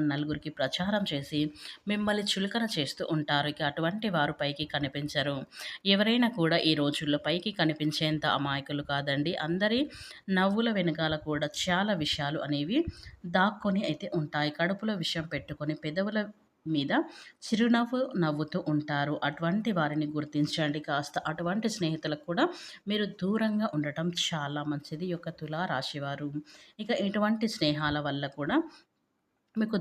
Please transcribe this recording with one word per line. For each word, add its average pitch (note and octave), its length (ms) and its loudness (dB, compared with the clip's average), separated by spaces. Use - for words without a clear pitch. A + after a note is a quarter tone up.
నలుగురికి D3 480 0
ప్రచారం F3+ 540 0
చేసి D3 360 -2
మిమ్మల్ని G#3 360 0
చులకన G3+ 460 0
చేస్తూ - 400 -2
ఉంటారు. D3 380 2
ఇక D3 160 -4
అటువంటి E3 460 0
వారు D3+ 240 2
పైకి D3 320 -2
కనిపించరు. C#3+ 720 -2
ఎవరైనా A3 440 6
కూడా E3 320 4
ఈ D#3 140 6
రోజుల్లో D3 440 2
పైకి E3+ 320 -2
కనిపించేంత D#3 800 0
అమాయకులు C#3 540 -2
కాదండి. C#3+ 540 0
అందరి F#3+ 400 2
నవ్వుల G3 420 4
వెనకాల E3 480 2
కూడా D3 360 0
చాలా F#3+ 400 2
విషయాలు D3 440 -2
అనేవి D3 400 0
దాక్కొని G3 540 2
అయితే E3 300 -2
ఉంటాయి. D3+ 400 0
కడుపులో G3 420 0
విషం E3 320 -2
పెట్టుకొని D3+ 480 -4
పెదవుల G3 460 -2
మీద D3+ 280 2
చిరునవ్వు A#3+ 560 2
నవ్వుతూ D#3 500 0
ఉంటారు. D3 580 2
అటువంటి E3+ 480 0
వారిని D3+ 360 2
గుర్తించండి D3+ 720 0
కాస్త. D3 360 -2
అటువంటి F3 420 -2
స్నేహితులకు D#3 560 -2
కూడా F3 180 0
మీరు G#3 280 0
దూరంగా G#3+ 600 0
ఉండటం D3+ 340 0
చాలా D3 440 -2
మంచిది D3+ 420 -4
ఈ F3+ 60 -2
యొక్క E3 200 -6
తులా D#3 340 -6
రాశివారు. C#3 640 -4
ఇక G#3+ 120 -4
ఇటువంటి G#3+ 460 2
స్నేహాల D3+ 520 2
వల్ల C#3+ 280 -2
కూడా D#3 300 -2
మీకు A3 260 2